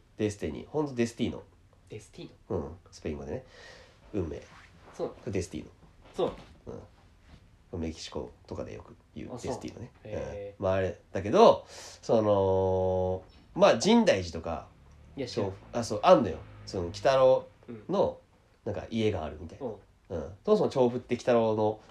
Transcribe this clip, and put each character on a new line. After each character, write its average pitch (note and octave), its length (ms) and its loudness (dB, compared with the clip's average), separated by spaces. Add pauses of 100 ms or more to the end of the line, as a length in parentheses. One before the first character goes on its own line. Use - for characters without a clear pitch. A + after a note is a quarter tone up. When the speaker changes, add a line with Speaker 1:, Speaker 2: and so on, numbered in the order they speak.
(180)
Speaker 1:
デ G#2+ 120 0
ス G2+ 80 -8
テ E2 120 -6
ィ - 20 -6
ニ C2 140 -12
ー。 - 20 -20
ほ D3+ 160 -2
ん D3 40 -4
と C3+ 60 -10
デ A#2+ 140 0
ス - 80 -14
テ B2+ 80 -4
ィ G2 60 2
ー - 20 -4
ノ。 B1+ 100 -10 (480)
Speaker 2:
デ - 100 -14
ス - 120 -20
テ E3+ 100 -18
ィ - 40 -14
ー - 40 -18 (220)
ノ？ G2 60 -2
Speaker 1:
う - 20 -4
ん。 D2+ 160 -8 (160)
ス - 100 -20
ペ - 80 -6
イ D2+ 40 -4
ン C#2+ 40 -8
語 C#2 80 -12
で D2 60 -8
ね。 - 120 -6 (720)
運 F#2 160 -4
命。 - 100 -10 (560)
Speaker 2:
そ - 100 -6
う - 20 -4
な - 60 -14
の？ - 20 -20
Speaker 1:
こ - 100 -20
れ G#2+ 60 -6
デ G2 100 -2
ス - 80 -8
テ D2+ 80 -10
ィ A#1+ 40 -8
ー - 40 -14
ノ。 - 60 -20 (440)
Speaker 2:
そ F#4+ 100 0
う - 20 2
な - 60 -6
の？ - 60 -16 (280)
Speaker 1:
う - 20 -10
ん。 A#1 40 -12
こ - 60 -14 (920)
れ F2 60 -8
メ E2 120 -6
キ - 80 -14
シ - 120 -14
コ - 200 -8 (140)
と - 100 -12
か - 80 -8
で G#1+ 120 -12
よ - 80 -16
く - 120 -20 (200)
言 - 100 -12
う B2 80 -14
Speaker 2:
あ、 B2 60 -12
そ - 100 -8
う。 - 20 -4
Speaker 1:
デ - 20 -4
ス A2+ 60 -8
テ - 100 -12
ィ - 20 -12
ー - 20 -16
ノ - 80 -18
ね。 B2+ 100 -14 (120)
Speaker 2:
へ G2+ 560 -10
ー。 - 20 -16
Speaker 1:
う - 0 -
ん。 - 20 -2
ま F#2+ 80 2
あ、 - 40 2
あ F#2+ 60 0
れ - 180 -4 (120)
だ F#2+ 120 -6
け G#2 80 -4
ど、 G3 360 6
そ - 540 -2
の、 F#2+ 1000 2 (360)
ま F#3+ 100 8
あ、 A#2+ 100 4
深 A3 260 6
大 G#2+ 160 4
寺 E2+ 100 -8
と E2 100 -10
か、 D#2+ 260 -8 (500)
Speaker 2:
い C#3 40 -6
や、 B2 60 -6
知 - 120 -6
ら G2+ 80 0
ん。 - 20 -4
Speaker 1:
調 F#2+ 40 -6 (200)
布、 A#2+ 60 -6
あ、 A#2+ 40 -2
そ A2 120 -4
う、 G#2 80 -4
あ F3+ 100 8
ん - 80 8
の G2 80 0
よ。 D2+ 80 -6 (300)
そ G#2 100 -8
の、 F2+ 60 -2
鬼 E2+ 100 -6
太 C3+ 240 2
郎 C3 300 6 (420)
の、 F#3+ 300 0 (460)
Speaker 2:
う A2 40 -4
ん。 - 40 -4
Speaker 1:
な - 60 -8
ん - 20 -6
か、 D2 100 -12
家 A2 200 2
が D#2+ 140 -4
あ D2+ 40 -8
る - 120 -12
み E2 60 -12
た F#2+ 80 -18
い - 40 -20
な。 C#3 60 -8
Speaker 2:
う A#2 40 -6 (500)
ん。 - 20 -4
Speaker 1:
う C#2 60 -8
ん。 F2 40 -14 (140)
そ G3+ 60 2
も G#3+ 60 6
そ E3+ 80 2
も A2+ 40 0
調 B2+ 200 4
布 B2 80 -2
っ - 20 -6
て B2 160 -4
鬼 A#2+ 40 -4
太 B2 140 2
郎 A2+ 220 4
の、 G#2+ 240 0 (120)